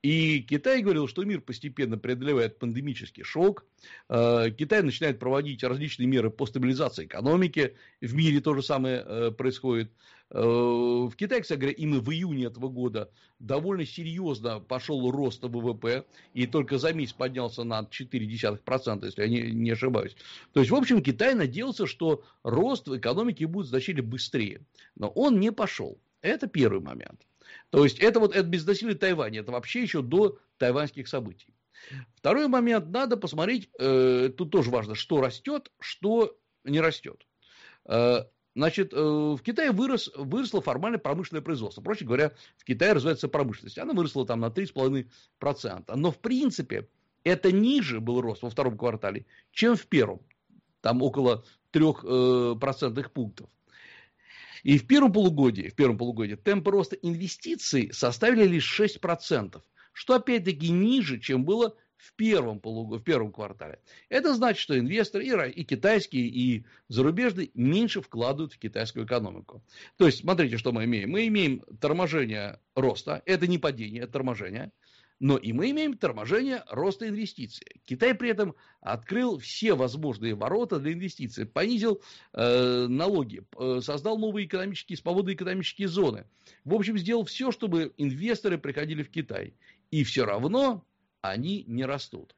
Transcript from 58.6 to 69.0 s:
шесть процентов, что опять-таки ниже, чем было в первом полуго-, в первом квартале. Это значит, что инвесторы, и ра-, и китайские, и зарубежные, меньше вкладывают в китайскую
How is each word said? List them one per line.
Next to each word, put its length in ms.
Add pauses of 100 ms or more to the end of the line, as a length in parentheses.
шесть 360
процентов, 640 (300)
что 220
опять-таки 560
ниже, 480
чем 260
было 320 (200)
в 180
первом 460
полуго-, 380
в 40
первом 300
квартале. 480 (280)
Это 260
значит, 260
что 180
инвесторы, 460
и 80
ра-, 160
и 160
китайские, 600
и 380 (240)
зарубежные, 640
меньше 460
вкладывают 520
в 60
китайскую 480